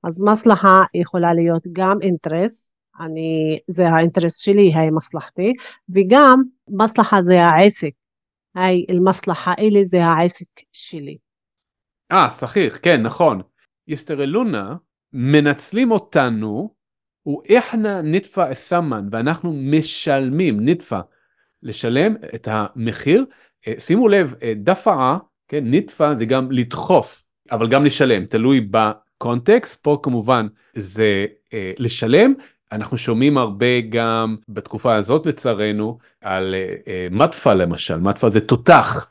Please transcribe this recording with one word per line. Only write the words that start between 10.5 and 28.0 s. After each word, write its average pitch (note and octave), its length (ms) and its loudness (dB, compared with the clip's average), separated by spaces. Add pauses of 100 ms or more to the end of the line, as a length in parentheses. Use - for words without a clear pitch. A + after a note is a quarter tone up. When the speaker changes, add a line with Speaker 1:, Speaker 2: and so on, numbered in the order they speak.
Speaker 1:
שלי. D3 460 -16 (960)
Speaker 2:
אה, F3 180 4
סחיח, C3 520 -2
כן, D3+ 200 4
נכון. A2+ 380 0 (480)
יסתגלונה, D3 880 -4 (360)
מנצלים D3 760 0
אותנו, B2 920 -2 (440)
ואיחנה G3+ 760 0
נדפע E3 500 -2
א-סמן, B2+ 600 -4
ואנחנו D#3 400 -4
משלמים, C#3 1080 -2
נדפע, B2+ 400 -2 (600)
לשלם C3 520 -2 (200)
את A2+ 160 -12
המחיר. A#2 720 -2 (420)
אה, G#2+ 120 -8
שימו A3 300 0
לב, F3 340 2
אה, A2+ 140 -4
דפעה, D3 640 0 (300)
כן, C#3+ 180 -6
נדפע D3 480 0
זה A#2 100 -4
גם C3 280 -2
לדחוף, B2 720 -2 (260)
אבל A2+ 180 -2
גם C#3 160 2
לשלם, B2 420 2